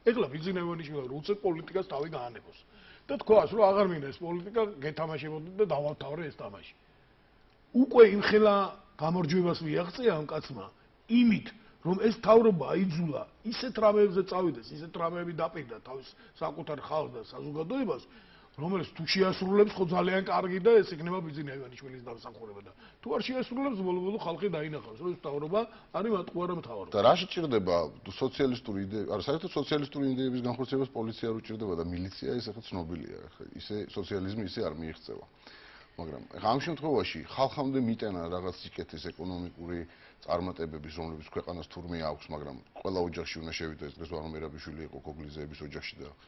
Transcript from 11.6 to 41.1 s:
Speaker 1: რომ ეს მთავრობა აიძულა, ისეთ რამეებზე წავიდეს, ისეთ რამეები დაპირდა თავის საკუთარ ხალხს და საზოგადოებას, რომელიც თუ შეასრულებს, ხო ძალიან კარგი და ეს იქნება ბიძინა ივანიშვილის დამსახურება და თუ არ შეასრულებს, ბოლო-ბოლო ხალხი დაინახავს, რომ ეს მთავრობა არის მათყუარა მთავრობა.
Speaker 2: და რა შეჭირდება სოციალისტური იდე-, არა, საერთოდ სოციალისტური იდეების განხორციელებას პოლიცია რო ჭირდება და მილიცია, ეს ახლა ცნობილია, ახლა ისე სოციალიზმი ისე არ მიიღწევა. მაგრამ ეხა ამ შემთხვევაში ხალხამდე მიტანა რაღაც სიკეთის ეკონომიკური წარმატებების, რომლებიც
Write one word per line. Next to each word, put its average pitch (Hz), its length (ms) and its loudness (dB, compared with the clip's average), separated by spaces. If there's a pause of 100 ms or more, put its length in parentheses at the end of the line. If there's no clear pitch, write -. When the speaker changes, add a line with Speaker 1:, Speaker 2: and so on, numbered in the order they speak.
Speaker 1:
რომ 180 140 2
ეს 220 180 4
მთავრობა 214 500 8
აიძულა, 160 560 0 (200)
ისეთ 240 340 -4
რამეებზე 208 480 6
წავიდეს, 180 440 0
ისეთ 151 240 -12
რამეები 170 400 -2
დაპირდა 160 460 -4
თავის - 300 -14 (240)
საკუთარ 151 480 -6
ხალხს 147 320 -2
და 117 120 -10
საზოგადოებას, 160 800 -4 (560)
რომელიც 170 320 -2
თუ - 140 -8
შეასრულებს, 190 680 4
ხო 190 140 0
ძალიან 180 380 2
კარგი 185 340 0
და 202 160 6
ეს 202 160 8
იქნება 170 300 -4
ბიძინა 151 320 -8
ივანიშვილის 127 500 -12
დამსახურება 113 580 -14
და 104 120 -18 (240)
თუ - 120 -10
არ 240 140 0
შეასრულებს, 254 560 -2
ბოლო-ბოლო 185 400 0
ხალხი 170 320 -2
დაინახავს, 151 480 -6
რომ 170 100 -6
ეს 175 100 -4
მთავრობა 156 420 -2 (300)
არის 202 200 -2
მათყუარა 180 460 -2
მთავრობა. 113 340 -8
Speaker 2:
და 107 100 2
რა 120 140 10
შეჭირდება 131 600 2 (320)
სოციალისტური 123 720 0
იდე-, 98 260 -4
არა, 98 160 -2
საერთოდ 160 300 -2
სოციალისტური 143 560 0
იდეების 127 340 0
განხორციელებას 131 480 -2
პოლიცია 113 380 -4
რო 113 100 -2
ჭირდება 107 380 -4
და 82 100 0
მილიცია, 90 460 -6
ეს 120 180 -6
ახლა 113 120 -12
ცნობილია, 82 600 -8
ახლა - 300 -18
ისე - 220 -10 (120)
სოციალიზმი 101 560 -4
ისე 95 200 -6
არ 82 120 -2
მიიღწევა. 78 520 -10 (720)
მაგრამ 76 240 -8 (160)
ეხა 104 160 0
ამ 139 80 0
შემთხვევაში 135 580 -2 (140)
ხალხამდე 135 480 0
მიტანა 113 480 -2
რაღაც 90 320 -4
სიკეთის 85 480 -10
ეკონომიკური 87 680 -8 (440)
წარმატებების, 80 720 -4
რომლებიც 80 400 -10